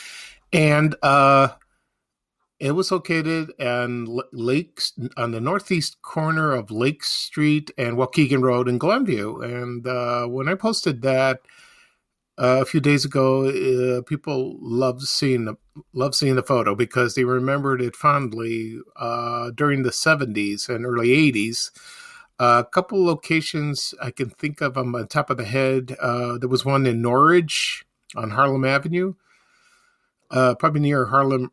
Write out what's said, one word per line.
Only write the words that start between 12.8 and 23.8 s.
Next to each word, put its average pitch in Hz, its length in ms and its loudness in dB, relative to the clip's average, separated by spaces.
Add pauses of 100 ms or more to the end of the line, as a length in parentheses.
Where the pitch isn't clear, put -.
days 143 240 4
ago, 135 400 2
uh, 127 560 0
people 139 580 -6
loved 127 440 -2
seeing 127 420 0
the, 107 100 -8 (380)
loved 131 220 -2
seeing 135 200 2
the 127 80 2
photo 113 320 2
because 120 400 0
they 131 80 2
remembered 131 580 0
it 120 140 -4
fondly, 113 840 -2 (200)
uh, 120 540 -6
during 139 320 2
the 123 100 0
seventies 107 760 -2
and 120 180 -4
early 120 280 2
eighties. 117 580 2 (680)
Uh, 120 260 4
a - 20 -20
couple 185 360 0
locations 156 960 -2